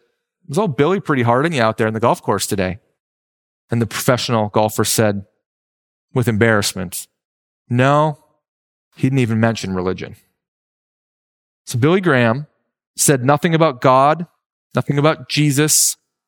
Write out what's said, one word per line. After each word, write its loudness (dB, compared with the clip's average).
"Was -4
old -2
Billy 0
pretty -2
hard 2
on -2
you -2
out 0
there -2
on -2
the -6
golf 0
course -2
today?" -4
And 0
the 0
professional -2
golfer 0
said, -2
with 0
embarrassment, -2
"No, 0
he -4
didn't 0
even 0
mention -2
religion." -6
So -6
Billy 4
Graham 2
said 0
nothing 2
about 0
God, 4
nothing -2
about 0
Jesus, 0